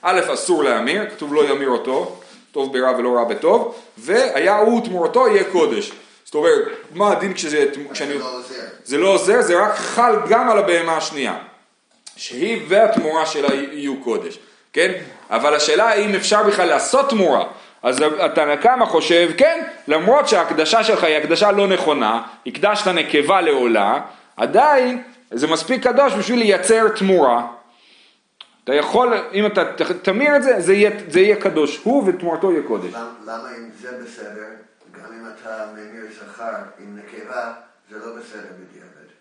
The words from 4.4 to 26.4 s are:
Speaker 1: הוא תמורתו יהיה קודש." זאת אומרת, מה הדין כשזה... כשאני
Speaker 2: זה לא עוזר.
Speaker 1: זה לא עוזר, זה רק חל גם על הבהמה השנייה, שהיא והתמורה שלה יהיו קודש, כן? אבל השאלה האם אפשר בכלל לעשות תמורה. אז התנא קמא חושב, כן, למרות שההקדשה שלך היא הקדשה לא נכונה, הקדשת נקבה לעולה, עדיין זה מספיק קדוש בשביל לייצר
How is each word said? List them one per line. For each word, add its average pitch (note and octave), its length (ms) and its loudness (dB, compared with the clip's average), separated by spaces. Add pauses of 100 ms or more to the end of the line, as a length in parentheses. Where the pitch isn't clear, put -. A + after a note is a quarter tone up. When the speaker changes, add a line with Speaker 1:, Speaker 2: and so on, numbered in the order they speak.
Speaker 1:
הוא A3 280 2
תמורתו F#3 440 0
יהיה G3 160 2
קודש." C#3+ 480 0 (320)
זאת - 100 -20
אומרת, D3+ 280 4 (320)
מה G3 180 2
הדין F#3 220 -2
כשזה... D3+ 320 0 (260)
כשאני C#3+ 200 -8
Speaker 2:
זה C#3+ 60 -6
לא B2+ 180 -10
עוזר. - 180 -14 (300)
Speaker 1:
זה C#3 140 -2
לא F#3+ 160 4
עוזר, G3+ 260 4
זה F3 220 4
רק G#3 120 0
חל A#3 420 2 (120)
גם A#3+ 200 4
על G#3+ 100 4
הבהמה E3+ 380 2
השנייה, C#3+ 380 -4 (840)
שהיא F3+ 520 -6
והתמורה D#3+ 580 2
שלה C#3+ 280 0
יהיו C#3+ 420 -6
קודש, G#2+ 420 -6 (340)
כן? F3 200 0 (380)
אבל B2+ 240 0
השאלה E3+ 340 2
האם G#3 260 0
אפשר G#3+ 280 0
בכלל G3+ 260 2
לעשות A#3+ 420 0
תמורה. D#3+ 340 2 (380)
אז B2+ 140 0 (240)
התנא D3+ 360 0
קמא A#3+ 280 2
חושב, E3+ 520 2
כן, D#4+ 280 2 (240)
למרות F#3+ 400 2
שההקדשה E3 560 2
שלך G#3+ 200 0
היא D#3 120 2
הקדשה E3 360 0
לא G3 140 2
נכונה, C3 560 0 (240)
הקדשת F#3+ 420 -2
נקבה D#3+ 520 2
לעולה, B2 600 2 (360)
עדיין B3 680 2 (280)
זה B2 160 -2
מספיק E3 400 -2
קדוש B3 260 4
בשביל G#3 260 -2
לייצר A3 500 4